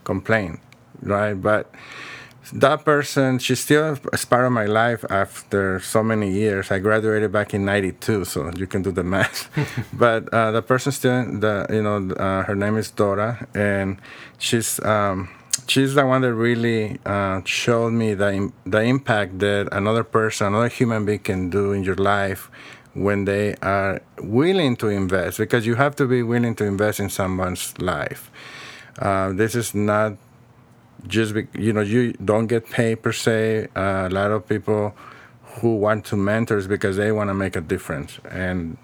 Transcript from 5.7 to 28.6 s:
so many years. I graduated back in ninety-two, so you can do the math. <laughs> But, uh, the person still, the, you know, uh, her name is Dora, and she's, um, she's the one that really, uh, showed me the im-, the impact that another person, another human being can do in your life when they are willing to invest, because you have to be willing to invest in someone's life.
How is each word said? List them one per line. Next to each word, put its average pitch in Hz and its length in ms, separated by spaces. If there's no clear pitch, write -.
so - 220
many 107 300
years. 101 380
I 95 80
graduated 107 520
back 104 220
in 101 140
ninety-two, 101 580
so 82 320
you 92 100
can 98 140
do 95 100
the 87 140
math. - 460
<laughs> - 40
But, 113 400
uh, 113 200
the 113 100
person 127 300
still, 127 320
the, 104 280
you 107 140
know, 104 320
uh, 95 300
her 104 100
name 104 240
is 104 120
Dora, 104 640
and 98 480
she's, - 440
um, 101 460
she's 135 260
the 139 140
one 131 160
that 123 100
really, 113 720
uh, 98 400
showed 117 480
me 113 220
the 101 180
im-, 98 220
the 107 160
impact 110 600
that 101 300
another 110 320
person, 110 440
another 110 220
human 113 360
being 104 140
can 92 320
do 101 220
in 98 120
your 92 120
life 98 540
when 98 320
they 101 300
are 98 440
willing 139 540
to 110 120
invest, 95 480
because 110 300
you 117 80
have 139 220
to 139 100
be 123 160
willing 117 320
to 107 100
invest 101 340
in 98 120
someone's 92 680
life. - 520